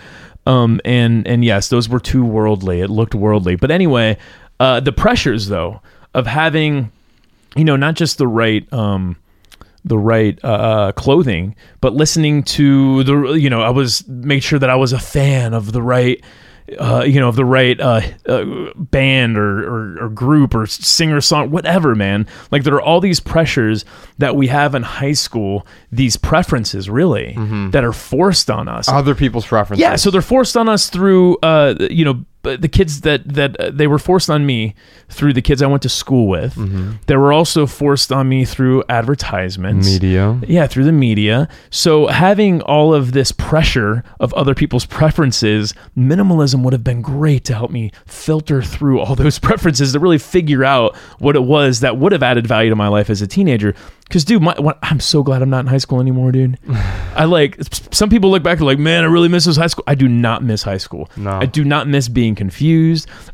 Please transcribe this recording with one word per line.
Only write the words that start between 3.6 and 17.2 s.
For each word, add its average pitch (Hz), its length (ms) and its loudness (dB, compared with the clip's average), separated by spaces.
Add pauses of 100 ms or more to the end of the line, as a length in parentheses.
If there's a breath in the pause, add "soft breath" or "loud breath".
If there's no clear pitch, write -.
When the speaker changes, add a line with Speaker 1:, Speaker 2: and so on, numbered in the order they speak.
Speaker 1:
anyway, 127 460 0 (420 loud breath)
uh, 127 180 2
the 135 140 -2
pressures, 110 560 0
though, 92 320 -6 (340 soft breath)
of 120 140 -2
having, 147 640 -2 (640)
you 156 80 2
know, 151 100 4
not 147 220 0
just - 220 -2
the 135 100 0
right, 110 440 0
um, 98 440 -2 (680 soft breath)
the 120 140 0
right, 110 460 2
uh, - 20 -6
uh, 107 460 0
clothing, 117 640 0 (240 soft breath)
but 131 120 0
listening 147 520 0
to 135 580 2
the, 139 300 0
you 147 180 2
know, 117 120 0
I 135 80 0
was, 127 360 -2
made 131 380 -4
sure 147 160 0
that 131 100 2
I 127 60 2
was 131 160 0
a 127 80 -2
fan 131 540 -2
of 107 180 -6
the 120 100 -2
right, 123 400 0 (560 loud breath)
uh, 120 280 0
you 139 140 4